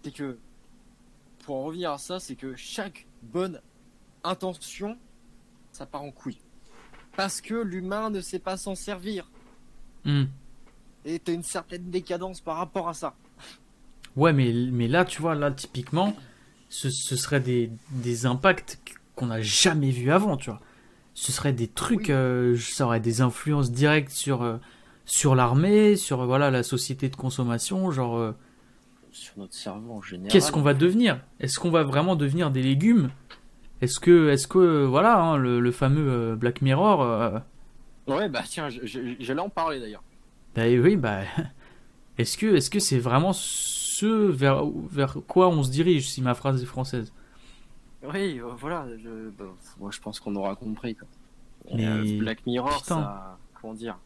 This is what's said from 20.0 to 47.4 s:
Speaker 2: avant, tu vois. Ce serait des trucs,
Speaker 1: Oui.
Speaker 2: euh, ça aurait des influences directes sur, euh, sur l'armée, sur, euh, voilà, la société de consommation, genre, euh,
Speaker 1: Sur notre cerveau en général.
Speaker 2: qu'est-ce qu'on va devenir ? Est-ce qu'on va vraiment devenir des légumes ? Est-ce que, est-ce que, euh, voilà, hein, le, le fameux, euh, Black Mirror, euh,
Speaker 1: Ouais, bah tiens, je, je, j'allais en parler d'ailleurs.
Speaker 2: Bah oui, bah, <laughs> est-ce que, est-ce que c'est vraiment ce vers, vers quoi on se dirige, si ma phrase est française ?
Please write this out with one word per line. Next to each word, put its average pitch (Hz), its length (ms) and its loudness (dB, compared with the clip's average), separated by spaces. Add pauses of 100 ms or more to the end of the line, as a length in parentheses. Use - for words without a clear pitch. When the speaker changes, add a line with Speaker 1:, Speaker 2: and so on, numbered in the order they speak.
Speaker 2:
avant, 185 260 2
tu - 120 -10
vois. 156 120 -10 (520)
Ce - 180 -6
serait 143 220 0
des 117 140 -2
trucs, - 400 -2
Speaker 1:
Oui. 151 60 2
Speaker 2:
euh, 123 440 2
ça 120 280 -2
aurait 117 160 2
des 113 200 0
influences 135 500 0
directes 147 400 2
sur, 131 320 -2
euh, 117 140 -2 (480)
sur - 300 4
l'armée, 185 600 6
sur, 131 260 -2
euh, 123 40 -2
voilà, 135 260 4
la 123 120 2
société 131 460 -4
de 131 60 -12
consommation, 131 760 -2
genre, 123 260 -2
euh, 113 140 -2 (800)
Speaker 1:
Sur - 260 -20
notre 98 180 -16
cerveau 110 400 -12
en 101 60 -12
général. 92 300 -10
Speaker 2:
qu'est-ce 143 200 6
qu'on 156 100 0
va 143 120 4
devenir ? 175 460 4 (220)
Est-ce 139 180 -4
qu'on 175 120 0
va 160 120 4
vraiment 147 320 2
devenir 147 360 0
des 135 120 0
légumes ? 147 460 4 (720)
Est-ce 127 180 -2
que, 170 300 8
est-ce 135 180 2
que, 180 120 4
euh, 160 280 6
voilà, 190 320 6
hein, 165 180 2
le, 123 220 2
le 120 120 4
fameux, 139 380 2
euh, 117 260 0
Black 120 260 0
Mirror, 151 400 4
euh, 113 380 0 (680)
Speaker 1:
Ouais, 160 220 0
bah 120 160 -4
tiens, 151 240 -8
je, 120 160 -10
je, 113 140 -8 (200)
j'allais 131 220 -4
en 196 80 -6
parler 160 300 -4
d'ailleurs. 107 240 -12 (520)
Speaker 2:
Bah 117 120 0
oui, 123 280 6
bah, 110 260 -2 (440)
<laughs> - 520 -20
est-ce - 200 -2
que, 214 180 4
est-ce 143 140 2
que 208 100 0
c'est 135 200 2
vraiment 127 340 2
ce - 720 -4
vers, 147 580 4 (260)
vers 139 280 -2 (100)
quoi 185 220 6
on 156 140 2
se 127 80 0
dirige, 151 380 2
si - 120 -6
ma 127 140 2
phrase 135 260 0
est 127 40 -6
française ? 127 460 -6 (920)